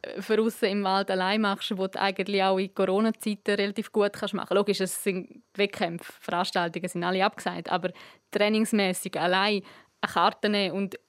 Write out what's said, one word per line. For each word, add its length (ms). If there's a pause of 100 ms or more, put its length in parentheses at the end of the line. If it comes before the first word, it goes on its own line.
äh, 200
für 200
aussen 280
im 140
Wald 280
allein 300
machst, 360
wo 100
du 120
eigentlich 440
auch 140
in 160
Corona-Zeiten 800
relativ 360
gut 220
kannst 200
machen. 220
Logisch, 240
es 240
sind 380 (140)
Wettkämpfe, 560 (100)
Veranstaltungen 640
sind 160
alle 220
abgesagt, 460
aber 200 (400)
trainingsmässig 880
allein 440 (380)
eine 120
Karte 360
nehmen 260
und 200 (140)